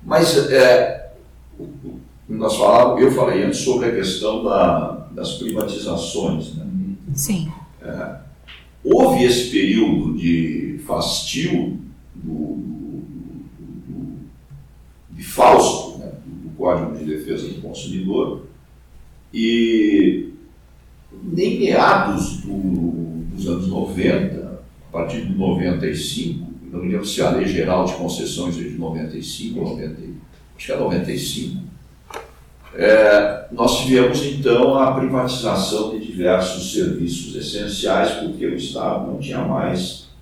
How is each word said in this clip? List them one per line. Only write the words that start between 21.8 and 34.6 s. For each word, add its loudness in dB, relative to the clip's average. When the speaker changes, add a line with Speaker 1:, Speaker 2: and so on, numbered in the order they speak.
Speaker 1:
do, -4
dos -6
anos -2
noventa, -2
a -20
partir -6
de -2
noventa 0
e -2
cinco, -6
não -8
me -4
lembro -2
se -4
a 2
Lei 0
Geral 0
de -2
Concessões -4
é -6
de -8
noventa -6
e -10
cinco, -8
noventa, -6
acho -14
que -4
é -2
noventa -2
e -2
cinco, -6
é, 6
nós 0
tivemos 4
então 4